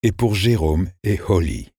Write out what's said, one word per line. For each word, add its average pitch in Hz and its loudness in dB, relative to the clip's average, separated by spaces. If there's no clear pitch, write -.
est 110 2
pour 113 0
Jérôme 92 0
et 101 0
Holly. 85 -2